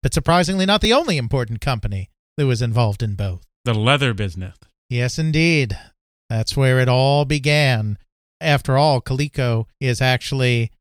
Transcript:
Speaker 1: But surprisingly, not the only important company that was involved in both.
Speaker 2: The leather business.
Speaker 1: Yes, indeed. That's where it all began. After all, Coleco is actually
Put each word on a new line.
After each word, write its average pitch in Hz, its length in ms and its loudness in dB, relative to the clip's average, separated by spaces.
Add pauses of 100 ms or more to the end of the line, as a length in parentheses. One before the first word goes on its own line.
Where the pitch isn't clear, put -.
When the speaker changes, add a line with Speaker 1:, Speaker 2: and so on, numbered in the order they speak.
Speaker 1:
But 127 100 -2
surprisingly, 180 540 2
not 202 140 2
the 220 120 2
only 269 240 0
important 117 440 -4
company 101 500 -4 (260)
that 147 80 0
was 123 160 0
involved 113 400 0
in 107 140 -4
both. 92 260 -6 (220)
Speaker 2:
The 120 100 -2
leather 123 400 2
business. 92 420 -8 (320)
Speaker 1:
Yes, 123 300 -4
indeed. 156 580 2 (540)
That's 110 260 -2
where 131 240 4
it 127 80 2
all 135 380 2
began. 135 720 0 (420)
After 143 380 0
all, 143 240 4
Coleco 131 640 -2 (160)
is 127 200 -2
actually 127 680 0 (120)